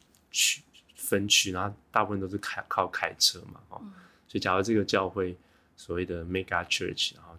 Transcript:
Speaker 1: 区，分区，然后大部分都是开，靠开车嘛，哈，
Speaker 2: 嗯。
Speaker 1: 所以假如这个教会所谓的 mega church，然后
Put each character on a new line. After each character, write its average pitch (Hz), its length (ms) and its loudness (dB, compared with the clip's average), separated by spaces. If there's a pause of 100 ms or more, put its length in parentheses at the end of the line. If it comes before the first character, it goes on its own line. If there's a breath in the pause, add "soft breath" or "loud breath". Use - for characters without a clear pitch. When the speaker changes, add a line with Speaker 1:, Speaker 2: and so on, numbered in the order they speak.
(300)
Speaker 1:
区， - 320 0 (320)
分 101 340 0
区， 98 240 4
然 92 140 0
后 104 100 -6 (140)
大 107 140 4
部 98 60 -2
分 101 100 -2
都 95 80 -4
是 98 100 -4
开， - 300 -8
靠 92 200 2
开 - 300 -2
车 - 220 2 (120)
嘛， - 160 -20
哈， 98 140 -14
Speaker 2:
嗯。 208 100 -14 (340 loud breath)
Speaker 1:
所 - 120 -4
以 - 20 2
假 95 160 2
如 98 60 4
这 113 120 2
个 104 100 4
教 95 240 2
会 90 280 -2 (400 soft breath)
所 - 200 -8
谓 90 80 0
的 85 200 -4
mega 92 420 0
church， - 480 -2
然 - 80 -20
后 85 160 -20